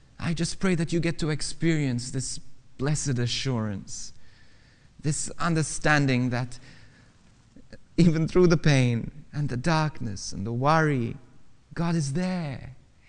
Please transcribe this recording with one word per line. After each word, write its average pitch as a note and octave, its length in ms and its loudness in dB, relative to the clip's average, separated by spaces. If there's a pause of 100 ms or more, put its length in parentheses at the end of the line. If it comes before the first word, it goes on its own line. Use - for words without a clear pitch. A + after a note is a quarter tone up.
(200)
I D#3+ 160 -2
just E3 240 -4
pray F#3 160 4
that D#3+ 180 0
you E3+ 60 2
get E3 180 0
to D3+ 140 0
experience C#3 800 0
this - 280 -6 (380)
blessed C#3+ 400 0
assurance, A2+ 960 -4 (880)
this - 380 -2
understanding D3 880 2
that A#2+ 300 -4 (1400)
even E3 300 4
through F3+ 180 6
the E3+ 120 6
pain B2+ 520 2 (240)
and D3 160 -2
the A#2+ 80 -2
darkness D3 720 -2
and F#2+ 140 -6
the A#2 80 -4
worry, C3+ 640 2 (560)
God E3 220 -2
is C#3 180 -2
there, F3 640 -4 (340)